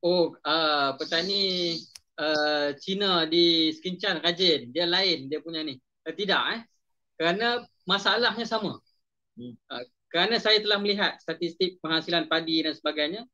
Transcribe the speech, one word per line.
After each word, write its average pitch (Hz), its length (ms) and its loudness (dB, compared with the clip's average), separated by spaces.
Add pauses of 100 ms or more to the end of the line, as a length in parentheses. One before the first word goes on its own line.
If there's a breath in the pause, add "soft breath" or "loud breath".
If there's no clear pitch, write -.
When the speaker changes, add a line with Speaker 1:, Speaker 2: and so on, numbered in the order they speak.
Speaker 1:
oh, 170 400 2
uh, 147 560 2
petani, 175 800 -2 (400)
uh, 151 560 0
Cina 190 480 0
di 165 480 4
Sekinchan 180 480 -4
rajin, 165 480 2
dia 156 160 0
lain, 175 400 0
dia 151 160 -6
punya 160 240 -8
ni. 135 160 -10 (240)
Uh, 160 80 -8
tidak, 175 280 0 (120)
eh. 226 80 -8 (560)
Kerana 226 480 0 (240)
masalahnya 208 560 2
sama. 214 320 -4 (640)
Speaker 2:
Hmm. 120 160 -14 (160)
Speaker 1:
Uh, 120 80 -8 (320)
kerana 196 240 2
saya 214 240 4
telah 208 160 0
melihat 202 400 0
statistik 175 640 -4
penghasilan 160 480 0
padi 160 320 2
dan 151 160 -2
sebagainya 151 560 -2